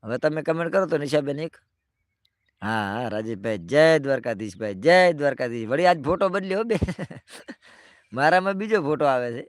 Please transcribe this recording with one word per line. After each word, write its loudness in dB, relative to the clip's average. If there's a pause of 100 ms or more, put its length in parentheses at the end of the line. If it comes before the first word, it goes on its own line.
હવે -6
તમે -2
કમેન્ટ -4
કરો 2
તો -2
નિશાબેન -2
એક. -10 (1080)
હા, -2
હા, -4
રાજેશભાઈ, -6
જય 4
દ્વારકાધીશભાઈ, -4
જય 6
દ્વારકાધીશ. -4
વળી 0
આજ 2
ફોટો 0
બદલ્યો -4
હો -2
બે. -2 (680)
<laughs> -20
મારામાં 2
બીજો 0
ફોટો 0
આવે 0
છે -10